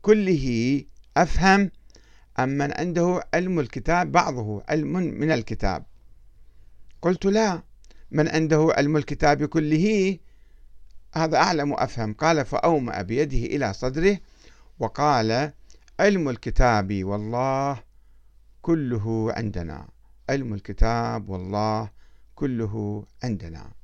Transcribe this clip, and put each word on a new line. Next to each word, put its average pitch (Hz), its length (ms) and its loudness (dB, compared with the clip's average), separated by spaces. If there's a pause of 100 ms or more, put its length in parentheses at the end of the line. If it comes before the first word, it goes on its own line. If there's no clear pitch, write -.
كله 139 800 2 (320)
أفهم 185 540 4 (680)
أم 131 100 0
من 143 240 -2
عنده 175 480 0 (140)
علم 180 260 0
الكتاب 147 520 -2
بعضه 123 560 0
علم 151 240 -2
من 160 380 -2
الكتاب؟" 104 540 -2 (1160)
قلت: 170 220 0
"لا، 196 380 2 (480)
من 151 180 2
عنده 156 480 2
علم 147 200 2
الكتاب 147 480 2
كله 170 720 2 (960)
هذا 160 220 0
أعلم 147 360 2
وأفهم". 117 420 -4
قال: 156 300 2
فأومأ 123 580 0
بيده 127 360 -2
إلى 120 340 -2
صدره 160 460 0 (600)
وقال: 127 760 0 (480)
"علم 190 280 4
الكتاب 107 760 2
والله 123 800 -4 (800)
كله 113 760 -2
عندنا، 85 520 -8 (420)
علم 131 240 -4
الكتاب 113 720 0
والله 104 640 -4 (440)
كله 110 680 -6 (200)
عندنا". 92 480 -8 (120)